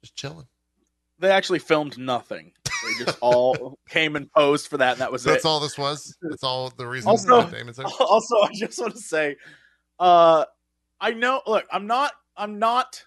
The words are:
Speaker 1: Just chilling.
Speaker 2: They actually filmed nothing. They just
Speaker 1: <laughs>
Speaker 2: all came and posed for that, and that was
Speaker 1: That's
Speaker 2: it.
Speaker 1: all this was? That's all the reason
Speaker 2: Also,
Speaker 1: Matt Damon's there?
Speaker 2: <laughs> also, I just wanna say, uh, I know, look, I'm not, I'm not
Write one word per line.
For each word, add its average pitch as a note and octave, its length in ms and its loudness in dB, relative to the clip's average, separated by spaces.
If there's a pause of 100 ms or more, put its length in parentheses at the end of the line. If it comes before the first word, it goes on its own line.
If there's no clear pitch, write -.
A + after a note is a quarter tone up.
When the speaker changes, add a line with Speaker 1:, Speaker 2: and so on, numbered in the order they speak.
Speaker 1:
Just - 160 -20
chilling. D3 300 -16 (720)
Speaker 2:
They F#3 100 2
actually F#3+ 300 2
filmed D3+ 380 -2
nothing. A2+ 540 -8 (120)
They - 400 -6
just - 140 -4
Speaker 1:
<laughs> - 20 -10
Speaker 2:
all B2 580 2 (100)
came D#3+ 280 -2
and C#3+ 160 -10
posed D3 340 2
for D3+ 120 -10
that, B2+ 140 2
and A#2+ 80 -4
that A#2+ 120 -4
was B2 100 -8
Speaker 1:
That's C3 220 2
Speaker 2:
it. E3 40 2
Speaker 1:
all D#3 120 0
this C#3+ 180 -8
was? C#3+ 420 -6
That's D#3 220 -10
all B2+ 340 -4
the B2+ 120 -10
reason B2 220 -4
Speaker 2:
Also, A3+ 320 6
Speaker 1:
Matt - 100 -4
Damon's A#2 240 -14
there? C3 100 -10
Speaker 2:
<laughs> - 140 -6
also, A3 380 2
I G3+ 140 2
just G#3+ 280 -10
wanna A3 160 -8
say, D#3 400 -4 (640)
uh, E3+ 440 6 (560)
I A3 120 -2
know, B3 340 -2
look, G#3 240 0
I'm G3 160 -6
not, B3+ 280 -2 (220)
I'm G#3 220 -10
not A#3 480 -2